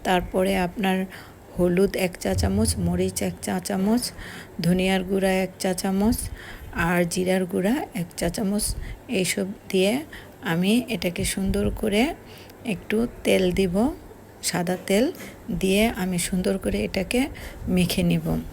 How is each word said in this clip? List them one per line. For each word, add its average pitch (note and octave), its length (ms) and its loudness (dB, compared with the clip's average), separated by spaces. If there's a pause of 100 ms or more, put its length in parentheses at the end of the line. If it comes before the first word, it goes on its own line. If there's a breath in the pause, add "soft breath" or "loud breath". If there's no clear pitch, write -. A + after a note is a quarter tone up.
তারপরে F#3+ 480 2 (160)
আপনার F#3+ 300 0 (560 loud breath)
হলুদ F3+ 380 4 (140)
এক F3+ 80 -2 (100)
চা F#3+ 80 0 (100)
চামচ, G3+ 280 2 (160)
মরিচ F3+ 320 0 (120)
এক F3+ 60 -8 (100)
চা G3+ 100 -2 (120)
চামচ, G3+ 360 2 (640 loud breath)
ধনিয়ার F#3 440 4
গুঁড়া F#3+ 220 2 (140)
এক F#3 140 -8
চা F#3+ 120 0 (100)
চামচ, G3+ 360 2 (680 loud breath)
আর F3 140 4 (140)
জিরার F#3 320 2
গুঁড়া F#3+ 300 2 (260)
এক E3+ 80 -4 (100)
চা F3 160 0
চামচ। G#3 300 0 (540 loud breath)
এইসব F#3 280 0 (220)
দিয়ে F#3+ 220 4 (600 loud breath)
আমি F3+ 200 2 (240)
এটাকে F3+ 280 -2 (100)
সুন্দর G3 320 0 (160)
করে G#3+ 200 2 (720 loud breath)
একটু F3 240 -4 (280)
তেল G3 180 4 (140)
দিব, F#3 180 2 (760)
সাদা F3+ 280 -2 (100)
তেল G#3 180 4 (540 loud breath)
দিয়ে F#3+ 240 4 (180)
আমি F#3 180 -2
সুন্দর F#3+ 440 0
করে G3 140 -2 (100)
এটাকে F#3+ 340 0 (540 loud breath)
মেখে F3+ 280 2
নিব E3+ 220 2 (280)